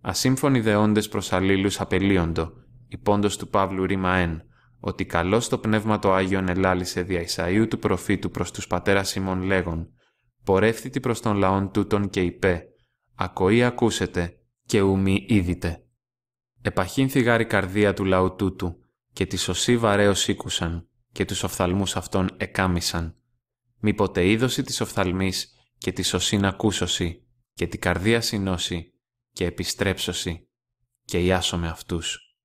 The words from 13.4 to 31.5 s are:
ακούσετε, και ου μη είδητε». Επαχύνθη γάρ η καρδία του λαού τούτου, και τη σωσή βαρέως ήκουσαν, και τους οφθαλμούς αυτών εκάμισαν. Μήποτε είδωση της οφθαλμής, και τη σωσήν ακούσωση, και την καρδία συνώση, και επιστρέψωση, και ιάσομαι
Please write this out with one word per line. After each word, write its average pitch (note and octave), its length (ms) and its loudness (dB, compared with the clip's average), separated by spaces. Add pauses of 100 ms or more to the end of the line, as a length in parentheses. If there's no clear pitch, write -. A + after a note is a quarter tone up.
ακούσετε, G2+ 720 0 (280)
και G#2+ 160 2
ου G2 160 4
μη F#2+ 300 2
είδητε». F2 560 0 (760)
Επαχύνθη C3+ 600 0
γάρ A#2 200 4
η A2+ 40 0
καρδία G2 480 2
του G2 120 -2
λαού F#2 300 2
τούτου, F#2 400 -4 (380)
και F#2+ 120 -2
τη - 120 -6
σωσή A#2+ 400 0
βαρέως G2+ 500 4
ήκουσαν, F2 600 -4 (240)
και - 140 -2
τους - 180 -6
οφθαλμούς F#2+ 520 0
αυτών F#2+ 420 0
εκάμισαν. F2 760 -2 (640)
Μήποτε G2 480 2
είδωση A2+ 360 2
της - 180 -6
οφθαλμής, F#2+ 720 -2 (260)
και - 140 -4
τη F#2 120 -6
σωσήν G2 420 0
ακούσωση, F#2 800 -2 (300)
και - 140 -4
την F2+ 120 -10
καρδία F#2 420 0
συνώση, F#2 680 -4 (460)
και F#2 80 -2
επιστρέψωση, F2+ 1000 -4 (580)
και - 140 -2
ιάσομαι F2+ 480 0